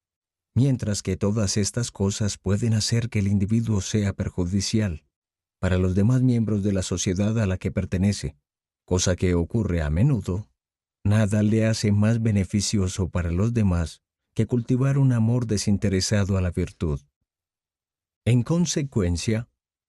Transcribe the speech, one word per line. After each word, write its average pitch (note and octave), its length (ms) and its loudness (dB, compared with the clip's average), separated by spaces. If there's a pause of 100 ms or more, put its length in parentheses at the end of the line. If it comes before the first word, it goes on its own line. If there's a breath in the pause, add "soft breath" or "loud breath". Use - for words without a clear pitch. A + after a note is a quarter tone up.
(560)
mientras A2+ 480 0
que F#2+ 140 -2
todas G#2 400 -2
estas A2+ 340 -4
cosas G2 460 -2
pueden G#2 360 0
hacer A2+ 360 0
que G#2+ 100 -2
el G2+ 80 2
individuo G#2 540 0
sea G2+ 320 -2
perjudicial F#2+ 920 -2 (560)
para F#2 180 0
los F#2 160 2
demás A2+ 280 2
miembros A2 420 2
de G#2 80 0
la F#2+ 120 0
sociedad G2+ 540 0
a A2+ 100 0
la F#2 100 0
que - 120 -4
pertenece, F#2+ 680 -2 (480)
cosa F2+ 320 0
que F#2 160 0
ocurre F2 480 0
a D2+ 80 -2
menudo, G2+ 580 0 (600)
nada G#2+ 340 2
le A2 240 2
hace A2 260 0
más G#2+ 300 2
beneficioso G2 880 0
para E2+ 220 -2
los G#2 220 0
demás F2+ 500 0 (300)
que A2+ 120 0
cultivar B2+ 520 0
un C3 160 4
amor A#2 340 0
desinteresado G2+ 880 0
a F#2 40 0
la F2+ 100 -2
virtud. E2+ 500 -4 (1200)
En A#2+ 180 2
consecuencia, A#2+ 1040 -2 (400)